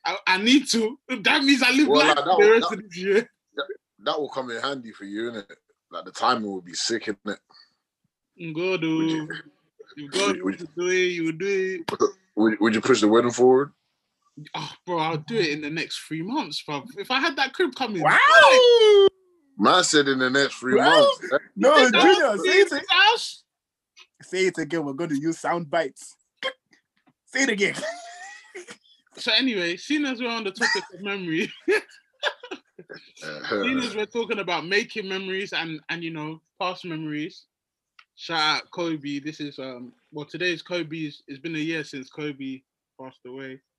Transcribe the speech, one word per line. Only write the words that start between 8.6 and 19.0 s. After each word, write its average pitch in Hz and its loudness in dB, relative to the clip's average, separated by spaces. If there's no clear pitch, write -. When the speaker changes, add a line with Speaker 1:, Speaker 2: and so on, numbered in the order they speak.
Speaker 2:
Would 180 -4
you, 160 -2
Speaker 1:
dude. - -16
You 147 -16
go, 185 -2
Speaker 2:
would, 180 -4
would 190 -6
Speaker 1:
you 170 -14
do 175 -4
it, 180 0
you 180 -2
do 190 -4
it. - -10
Speaker 2:
<laughs> - -20
Would, 110 2
would 113 2
you 110 0
push 113 2
the 107 4
wedding 117 6
forward? 127 4
Speaker 1:
Oh, 151 -10
bro, 175 -2
I'll 160 -2
do 156 -10
it 170 0
in 151 -6
the 147 -8
next 156 -8
three 160 -8
months, 196 -6
bro. 143 -8
If 196 -10
I 254 0
had 285 -2
that 269 -4
crib 349 -2
coming. 214 -6
Speaker 3:
Wow! 480 8